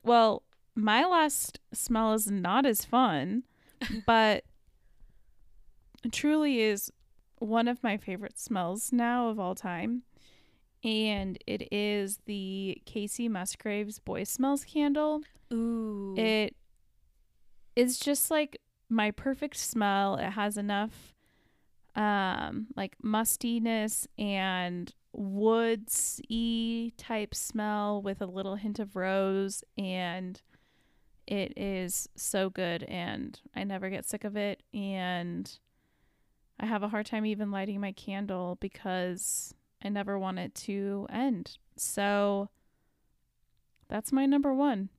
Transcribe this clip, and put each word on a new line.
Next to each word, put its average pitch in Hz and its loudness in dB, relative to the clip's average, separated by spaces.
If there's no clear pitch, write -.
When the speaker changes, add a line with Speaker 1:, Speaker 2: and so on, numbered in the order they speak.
Speaker 1:
Well, 226 6
my 220 6
last 320 2
smell 220 2
is 220 2
not 202 4
as 226 4
fun, 208 2
Speaker 2:
<laughs> 214 -6
Speaker 1:
but 220 6
it 226 -2
truly 294 4
is 214 2
one 233 2
of 240 -2
my 214 2
favorite 196 -8
smells 185 -4
now 240 2
of 220 -2
all 185 -2
time. 202 -4
And 214 0
it - -4
is 208 0
the 190 -4
Kacey 220 -4
Musgraves 208 -4
Boy - -6
Smells 277 0
candle. 302 2
Speaker 2:
Ooh. 220 -2
Speaker 1:
It 220 2
is 247 4
just, - 0
like, 302 0
my 214 2
perfect 262 -4
smell. 196 2
It - -2
has 208 -2
enough, 208 -4
um, 208 0
like, 190 -6
mustiness 226 0
and 185 -2
woodsy 226 0
type 214 -4
smell 208 -2
with 196 -4
a 196 -2
little 190 -4
hint 208 -4
of 202 -6
rose, 190 0
and 185 -4
it 196 -2
is 185 -2
so 190 0
good, 170 -2
and - -6
I 196 -4
never 190 -4
get 196 -6
sick - -6
of 208 -6
it, 202 -2
and 180 -4
I 208 -2
have 214 -2
a 208 -4
hard 214 -2
time 214 -2
even 208 -2
lighting 196 -4
my 196 -4
candle 185 -6
because 185 -4
I 202 -4
never 202 -2
want 190 -2
it 202 -6
to 196 -4
end. 226 -2
So 202 0
that's - -4
my 269 4
number 277 6
one. 247 2